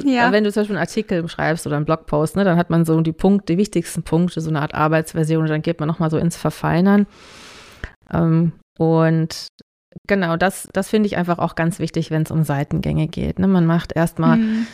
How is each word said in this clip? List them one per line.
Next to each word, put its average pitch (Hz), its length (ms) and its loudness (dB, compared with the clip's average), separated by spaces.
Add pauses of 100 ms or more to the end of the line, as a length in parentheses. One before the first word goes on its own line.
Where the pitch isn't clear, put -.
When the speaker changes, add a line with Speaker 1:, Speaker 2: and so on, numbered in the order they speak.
Speaker 1:
ja. 247 240 2
Speaker 2:
wenn 214 100 4
du 208 80 0
zum 208 120 0
Beispiel 208 140 -2
einen 151 80 0
Artikel 170 440 -4
schreibst 151 380 -4
oder 147 100 -2
einen 151 80 0
Blogpost, 156 500 -2
ne, 196 100 2
dann 175 120 4
hat 170 140 0
man 165 160 2
so 160 160 2
die 160 100 -2
Punkt-, 196 380 2
die 170 80 0
wichtigsten 175 440 -2
Punkte, 170 380 -2
so 160 80 -6
eine 156 140 -2
Art 156 120 -6
Arbeitsversion 160 680 0
und 156 80 0
dann 156 120 -2
geht 165 180 -2
man 151 60 -2
nochmal 160 240 -2
so 156 60 0
ins 170 220 -2
Verfeinern. 196 680 2 (1080)
Ähm, 165 400 2 (260)
und 160 680 0 (600)
genau, 175 280 0
das, 185 360 -2
das 196 160 -2
finde 214 180 2
ich 202 100 -2
einfach 175 220 0
auch - 160 -2
ganz 170 240 -2
wichtig, 165 320 -4
wenn's 156 220 -2
um 160 100 2
Seitengänge 151 640 -2
geht, 156 320 -6
ne? 185 80 2
Man 185 180 4
macht 165 280 0
erstmal 165 460 0
Speaker 1:
Mhm. 220 360 0